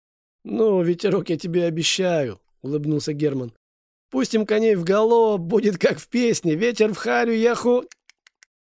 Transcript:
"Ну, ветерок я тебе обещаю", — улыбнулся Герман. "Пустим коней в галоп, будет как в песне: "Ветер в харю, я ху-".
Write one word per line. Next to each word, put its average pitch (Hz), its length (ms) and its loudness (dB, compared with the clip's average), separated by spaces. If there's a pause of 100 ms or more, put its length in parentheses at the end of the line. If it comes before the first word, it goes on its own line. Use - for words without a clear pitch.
(440)
"Ну, 208 380 0
ветерок 175 480 0
я 165 80 -2
тебе 175 260 -2
обещаю", — 165 800 -2 (200)
улыбнулся 147 520 -4
Герман. 139 400 -4 (560)
"Пустим 226 360 0
коней 214 300 2
в 170 80 -2
галоп, 214 580 2
будет 190 360 0
как - 220 0
в - 100 -16
песне: 226 460 0
"Ветер 220 380 0
в - 40 -10
харю, 240 360 0
я 226 220 2
ху-". 247 300 0 (760)